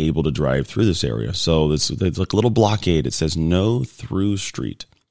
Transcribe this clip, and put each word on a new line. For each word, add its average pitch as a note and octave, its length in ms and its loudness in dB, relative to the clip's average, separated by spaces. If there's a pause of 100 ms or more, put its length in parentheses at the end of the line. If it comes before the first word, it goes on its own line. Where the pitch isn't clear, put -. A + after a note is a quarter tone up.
able D#2 160 0
to D#2 80 0
drive C2+ 340 0
through A2 200 0
this F2 180 0
area. A1+ 300 -4
So D#2 340 2
there's, D2+ 220 0
there's, F2 280 -2
like, F#2+ 140 -4
a G2 60 0
little A2+ 140 4
blockade. G#2 560 2
It - 60 -4
says, D#2+ 220 0
"No F#2 480 2
through G2 540 -4
street." - 480 -8 (260)